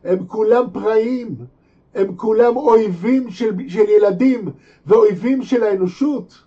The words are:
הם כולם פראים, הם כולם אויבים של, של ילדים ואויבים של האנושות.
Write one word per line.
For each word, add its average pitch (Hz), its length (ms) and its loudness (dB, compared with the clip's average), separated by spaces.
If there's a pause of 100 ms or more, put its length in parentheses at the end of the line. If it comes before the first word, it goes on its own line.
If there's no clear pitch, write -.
הם 185 220 -2
כולם 220 460 0
פראים, 220 640 -2 (580)
הם 190 220 -4
כולם 233 400 2
אויבים 226 760 0
של, 214 380 -6
של 208 200 2
ילדים 208 600 2 (380)
ואויבים 214 560 2
של 240 200 0
האנושות. 202 840 -4